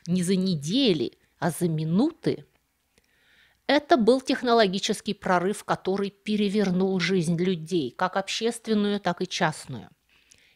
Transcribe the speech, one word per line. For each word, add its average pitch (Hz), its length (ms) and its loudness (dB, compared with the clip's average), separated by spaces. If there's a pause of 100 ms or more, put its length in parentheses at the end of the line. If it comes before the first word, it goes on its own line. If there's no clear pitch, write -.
не 180 160 0
за 185 140 2
недели, 185 840 0 (220)
а 170 100 0
за 175 160 -2
минуты, 165 800 -2 (1200)
это 294 300 4
был 247 240 4
технологический 226 920 0
прорыв, 185 520 0
который 196 460 -2
перевернул 190 880 0
жизнь 170 360 0
людей, 165 540 -2
как 180 260 -4
общественную, 208 840 -2
так 175 200 -2
и 185 60 -2
частную. 147 640 -6 (640)